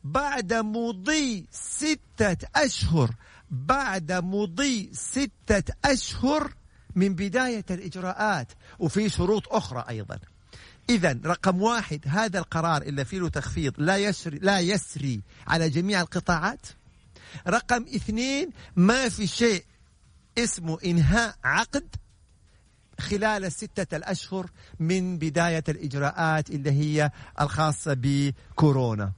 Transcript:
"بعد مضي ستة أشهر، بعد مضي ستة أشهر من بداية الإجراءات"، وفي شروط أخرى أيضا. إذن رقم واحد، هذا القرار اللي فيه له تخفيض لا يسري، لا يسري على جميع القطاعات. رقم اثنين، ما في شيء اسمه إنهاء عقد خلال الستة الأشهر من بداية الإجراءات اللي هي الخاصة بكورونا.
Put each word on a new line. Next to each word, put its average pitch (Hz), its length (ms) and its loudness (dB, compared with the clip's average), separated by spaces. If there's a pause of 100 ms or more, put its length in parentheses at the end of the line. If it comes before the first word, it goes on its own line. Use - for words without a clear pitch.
"بعد 240 480 -2
مضي 226 960 -2
ستة - 1040 -2
أشهر، 151 580 2 (360)
بعد 185 600 -2
مضي 196 800 -2
ستة - 800 -2 (100)
أشهر 285 680 0 (400)
من 190 200 4
بداية 214 560 -2
الإجراءات"، 185 800 -2 (260)
وفي 196 300 0
شروط 190 400 2
أخرى 127 400 -2
أيضا. 110 300 -8 (720)
إذن 165 340 4
رقم 180 380 2
واحد، 220 440 0
هذا 190 320 0
القرار 160 440 0
اللي 143 220 -4
فيه 190 160 -6
له 170 80 -2
تخفيض 151 500 -2
لا 180 180 2
يسري، 190 420 -2
لا 190 220 2
يسري 139 600 -2 (260)
على 165 240 2
جميع 180 300 0
القطاعات. 175 680 -2 (840)
رقم 233 340 2 (120)
اثنين، 262 560 -2 (260)
ما 233 320 6
في 202 180 -2
شيء 214 380 2 (760)
اسمه 165 460 -2
إنهاء 175 500 4 (100)
عقد 202 400 0 (1160)
خلال 202 440 0
الستة 185 520 -6
الأشهر 185 540 -6 (300)
من 180 380 0
بداية 160 500 0
الإجراءات 147 840 -2
اللي 143 200 -2
هي 147 400 2 (300)
الخاصة 147 580 0
بكورونا. 131 1200 2